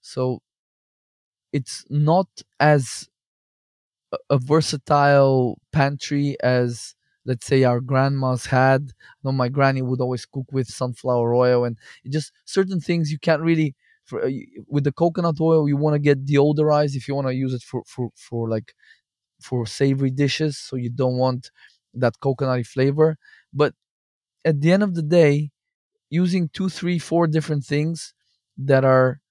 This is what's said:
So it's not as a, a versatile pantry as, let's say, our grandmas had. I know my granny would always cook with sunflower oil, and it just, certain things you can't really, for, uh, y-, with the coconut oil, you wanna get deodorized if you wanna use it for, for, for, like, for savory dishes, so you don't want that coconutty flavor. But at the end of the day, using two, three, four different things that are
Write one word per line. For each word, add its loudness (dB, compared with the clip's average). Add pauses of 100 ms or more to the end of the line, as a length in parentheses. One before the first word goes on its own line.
So -6 (1120)
it's -8
not 0 (300)
as 2 (1040)
a, -6 (140)
a 4
versatile 2 (140)
pantry -2
as, -2 (280)
let's -6
say, 4
our 2
grandmas -2
had. 2
I -20 (280)
know -4
my 0
granny 0
would -2
always -4
cook -10
with -2
sunflower -2
oil, 4
and -6 (260)
it -14
just, -6 (120)
certain -2
things -2
you -8
can't 0
really, 0 (280)
for, -8
uh, -2
y-, -6 (200)
with -2
the -2
coconut -2
oil, 2
you 0
wanna 0
get 2
deodorized 2
if -10
you -4
wanna -2
use -4
it -8
for, -8
for, -8
for, -8
like, -4 (680)
for -4
savory 0
dishes, -2
so -16
you -6
don't -2
want -2 (440)
that -2
coconutty -2
flavor. 0 (360)
But 0 (720)
at 0
the 4
end 4
of -2
the -2
day, 4 (600)
using 0
two, -4
three, -4
four 0
different -2
things -4 (420)
that 2
are 4 (100)